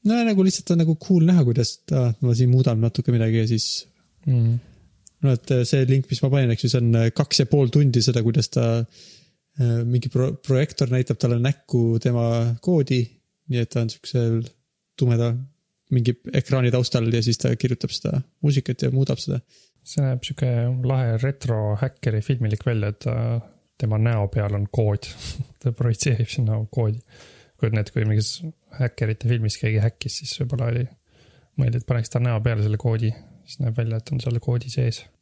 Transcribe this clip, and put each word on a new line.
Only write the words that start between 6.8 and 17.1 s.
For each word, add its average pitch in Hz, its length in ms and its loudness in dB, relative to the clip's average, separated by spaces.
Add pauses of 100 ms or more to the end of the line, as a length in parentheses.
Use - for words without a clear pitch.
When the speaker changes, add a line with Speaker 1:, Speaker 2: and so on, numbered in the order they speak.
Speaker 1:
on, 117 140 4
äh, 113 160 4
kaks - 280 -2
ja 139 60 4
pool 139 240 4
tundi 127 320 4
seda, 120 220 2
kuidas 117 260 2
ta, 117 360 0 (760)
äh, 117 240 2
mingi 123 260 0
pro-, 131 260 0
projektor 135 520 0
näitab 123 300 0
talle 120 220 2
näkku 117 600 0
tema 117 640 0
koodi, 135 400 0 (480)
nii 120 120 -2
et 113 80 -4
ta 120 120 -2
on 113 80 -2
siuksel 117 520 -2 (560)
tumeda 117 360 2 (580)
mingi 123 260 0 (160)
ekraani 127 380 0
taustal 120 420 0